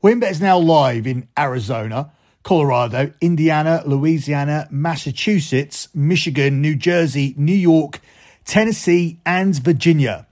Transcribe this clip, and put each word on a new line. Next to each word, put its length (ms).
WynnBET 300
is 80
now 180
live 480
in 220
Arizona, 760
Colorado, 760
Indiana, 640
Louisiana, 880
Massachusetts, 1200
Michigan, 680
New 160
Jersey, 580
New 160
York, 480
Tennessee, 800
and 360
Virginia. 720